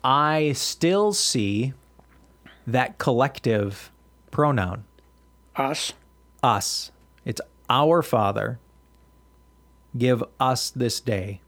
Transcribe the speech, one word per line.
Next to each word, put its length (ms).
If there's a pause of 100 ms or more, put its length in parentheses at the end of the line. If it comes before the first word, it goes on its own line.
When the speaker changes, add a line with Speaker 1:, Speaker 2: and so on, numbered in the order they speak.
Speaker 1:
I 500
still 600
see 600 (920)
that 320
collective 920 (400)
pronoun. 520 (720)
Speaker 2:
Us. 380 (500)
Speaker 1:
Us. 480 (340)
It's 160 (280)
our 320
Father. 580 (1400)
Give 260 (160)
us 300
this 300
day. 480